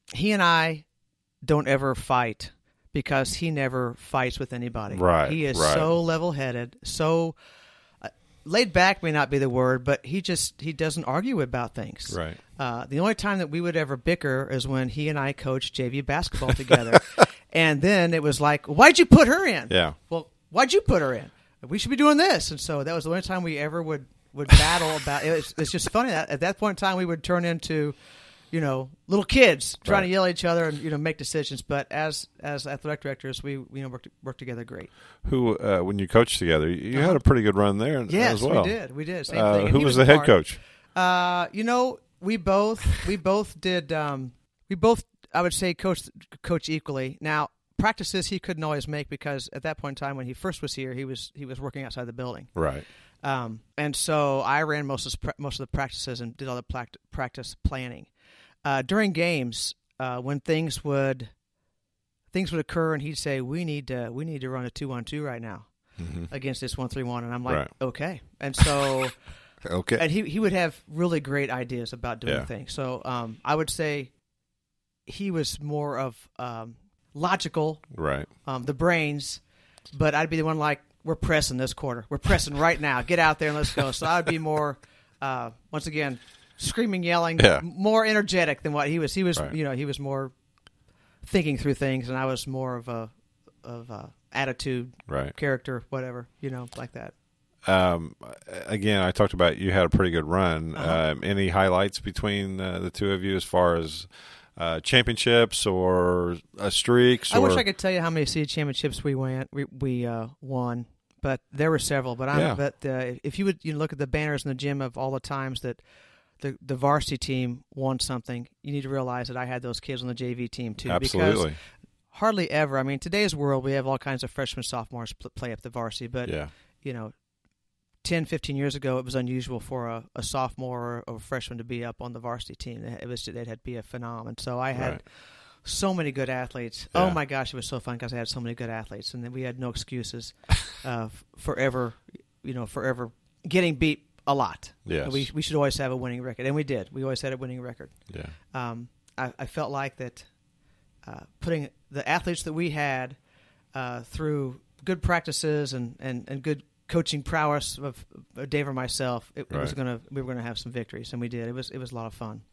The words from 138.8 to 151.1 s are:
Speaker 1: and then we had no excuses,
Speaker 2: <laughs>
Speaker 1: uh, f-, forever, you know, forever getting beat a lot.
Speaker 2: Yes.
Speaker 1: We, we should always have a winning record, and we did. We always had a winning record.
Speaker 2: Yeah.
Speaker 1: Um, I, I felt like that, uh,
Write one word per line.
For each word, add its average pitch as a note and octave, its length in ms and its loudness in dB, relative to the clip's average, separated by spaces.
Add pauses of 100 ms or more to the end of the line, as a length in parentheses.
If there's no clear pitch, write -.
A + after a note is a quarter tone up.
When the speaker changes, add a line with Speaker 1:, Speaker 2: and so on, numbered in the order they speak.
Speaker 1:
and B2 120 -10
then B2 80 -12
we C3 80 -8
had B2 180 -8
no B2+ 100 -4
excuses, A#2 640 -8 (140)
Speaker 2:
<laughs> - 380 0
Speaker 1:
uh, A#2 220 -6
f-, - 180 -18 (100)
forever, B2+ 580 -2 (500)
you C3 100 -10
know, B2 120 -8
forever B2 460 -6 (340)
getting E3+ 300 2
beat D3+ 300 0 (220)
a C#3+ 60 2
lot. A#2 380 -4 (140)
Speaker 2:
Yes. D#2+ 260 -2
Speaker 1:
We, C3+ 220 -2
we D3+ 80 -4
should - 140 -4
always C#3+ 220 2
have C3 140 -4
a C3 60 -4
winning B2 240 -8
record, B2 240 -8
and C#3 100 0
we D3+ 80 0
did. B2+ 280 -4
We C3+ 120 -8
always C3 180 -4
had C3+ 120 -6
a C3 40 -6
winning B2+ 240 -10
record. A#2 280 -16 (240)
Speaker 2:
Yeah. D#2 140 -12 (260)
Speaker 1:
Um, A#2+ 340 -8 (300)
I, B2+ 220 -6
I C3+ 80 -8
felt D3 240 -6
like C#3 260 -6
that, B2 260 -12 (840)
uh, - 140 -16 (180)